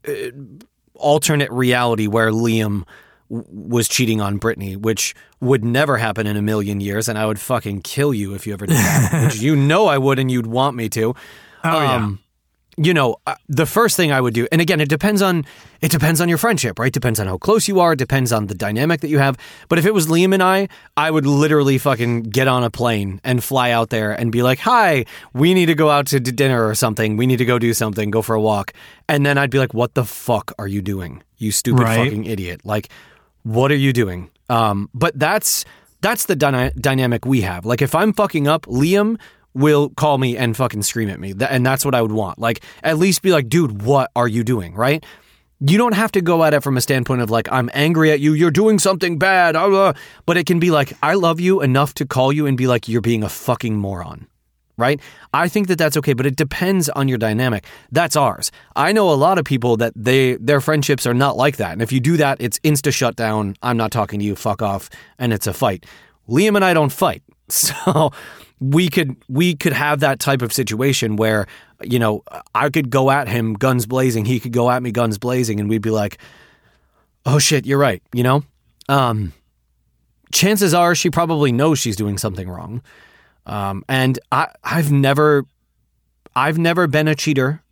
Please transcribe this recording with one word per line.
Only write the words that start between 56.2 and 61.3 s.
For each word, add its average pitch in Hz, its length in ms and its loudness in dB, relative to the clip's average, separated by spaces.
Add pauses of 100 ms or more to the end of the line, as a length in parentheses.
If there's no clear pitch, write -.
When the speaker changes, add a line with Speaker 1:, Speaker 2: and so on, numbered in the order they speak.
Speaker 1:
it 135 100 0
depends 175 540 0
on 135 180 -2
your 127 120 0
dynamic. 110 480 -2 (260)
That's 160 240 0
ours. 131 340 0 (240)
I 156 180 2
know 202 200 4
a 135 80 2
lot 180 160 4
of 156 80 0
people 123 320 0
that 117 180 -2
they, 127 420 2
their 135 260 0
friendships 147 440 0
are 120 60 0
not 131 240 0